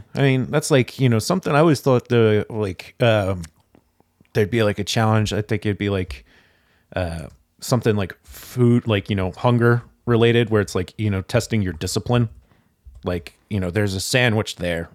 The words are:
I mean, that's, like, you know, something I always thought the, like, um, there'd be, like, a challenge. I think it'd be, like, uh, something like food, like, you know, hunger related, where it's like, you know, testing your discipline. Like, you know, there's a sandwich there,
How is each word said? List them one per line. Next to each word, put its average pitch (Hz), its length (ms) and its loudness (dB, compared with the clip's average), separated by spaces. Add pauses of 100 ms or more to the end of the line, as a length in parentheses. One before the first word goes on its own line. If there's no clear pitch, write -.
(140)
I 131 80 -4
mean, 131 300 2
that's, 147 180 -2
like, 131 300 2
you 131 100 2
know, 113 80 2
something 165 360 -2
I 143 60 4
always 156 220 4
thought 123 280 0
the, 110 420 2
like, 104 480 -8
um, 101 420 2 (920)
there'd 104 180 0
be, 117 120 0
like, 104 140 0
a 104 60 -6
challenge. 110 500 0
I 104 80 -2
think 107 240 -6
it'd 104 140 -2
be, 101 100 -2
like, 95 340 -4 (720)
uh, 82 320 -6 (320)
something 117 360 0
like 98 280 -6
food, 120 640 0
like, 104 220 0
you 107 60 -2
know, 92 160 -2
hunger 120 500 2 (240)
related, 117 460 4
where 107 100 4
it's - 140 -6
like, 92 240 -6
you 107 100 -2
know, 95 140 -2
testing 113 400 -2
your 92 100 -4
discipline. 113 560 -2 (760)
Like, 90 340 -6 (120)
you 110 100 -2
know, 90 120 -4
there's 101 240 0
a 98 40 -4
sandwich 113 580 0
there, 85 380 -4